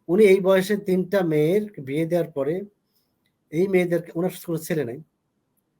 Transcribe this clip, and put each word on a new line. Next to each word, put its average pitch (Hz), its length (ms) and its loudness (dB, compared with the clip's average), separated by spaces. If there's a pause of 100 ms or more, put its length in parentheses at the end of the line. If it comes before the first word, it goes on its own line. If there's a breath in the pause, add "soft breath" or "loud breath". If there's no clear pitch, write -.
উনি 196 160 4
এই 196 160 8
বয়সে 190 380 2
তিনটা 185 440 0
মেয়ের 170 600 0
বিয়ে 143 240 -4
দেওয়ার 165 260 -2
পরে, 151 300 -4 (880)
এই 175 180 0
মেয়েদের, 180 320 0 (160)
ওনার 175 140 -2 (160)
কোনো 165 120 -4
ছেলে 160 280 -4
নাই, 123 160 -10 (800)